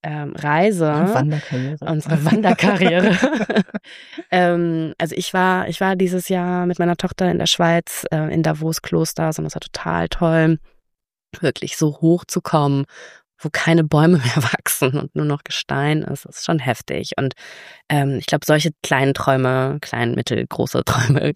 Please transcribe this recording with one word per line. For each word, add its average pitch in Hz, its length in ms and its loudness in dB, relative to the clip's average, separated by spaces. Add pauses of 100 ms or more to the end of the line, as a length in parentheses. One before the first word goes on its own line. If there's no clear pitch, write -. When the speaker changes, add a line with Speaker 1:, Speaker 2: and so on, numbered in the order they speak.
Speaker 1:
ähm, 151 320 -8
Reise. 165 500 2 (280)
Speaker 2:
Wanderkarriere. 143 720 -2
Speaker 1:
Unsere 151 400 -2
Wanderkarriere. 190 840 4
Speaker 2:
<laughs> 214 520 2 (640)
Speaker 1:
Ähm, 175 680 2
also 165 180 -4
ich - 180 -6
war, 185 340 2
ich - 140 -6
war 190 140 0
dieses 180 340 -2
Jahr 180 360 0
mit 175 140 -2
meiner 175 160 2
Tochter - 360 -2
in 170 80 0
der - 80 -2
Schweiz, - 640 0
äh, 156 220 -2
in 165 100 2
Davos 160 380 -2
Klosters 160 560 -2
und 80 80 -6
das - 100 -8
war - 60 -10
total - 480 -4
toll, 160 500 2 (800)
wirklich - 380 -4
so 151 240 0
hoch 165 240 4
zu - 160 -4
kommen, 143 440 0 (540)
wo 156 120 -6
keine 165 320 2
Bäume 160 340 6
<laughs> 131 60 0
mehr 120 200 0
wachsen - 540 -2
und - 180 -6
nur 151 100 -2
noch 143 180 -2
Gestein 147 600 -2
ist. - 220 -8
Das - 120 -18
ist - 80 -10
schon 165 140 0
heftig. 123 580 -6
Und, 135 160 -2 (560)
ähm, 139 280 0
ich - 80 -6
glaub, - 200 -2
solche 151 260 2 (120)
kleinen 135 300 2
Träume, 131 680 0
klein, 120 340 -2
mittel, 120 320 -2
große - 380 -2
Träume 131 500 2